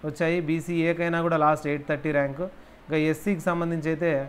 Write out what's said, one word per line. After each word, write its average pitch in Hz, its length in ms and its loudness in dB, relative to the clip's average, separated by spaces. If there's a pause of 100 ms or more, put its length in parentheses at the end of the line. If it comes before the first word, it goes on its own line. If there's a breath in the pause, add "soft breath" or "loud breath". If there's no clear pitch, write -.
వచ్చాయి. 165 300 0 (100)
బీసీఏకైనా 165 760 0
కూడా 165 180 2
లాస్ట్ 151 280 4
ఎయిట్ 143 180 -4
థర్టీ 151 280 0
ర్యాంక్. 139 240 0 (440 loud breath)
ఇంకా 151 120 -2 (140)
ఎస్సీకి 160 380 -2
సంబంధించి 170 420 -2
అయితే 160 200 0 (180)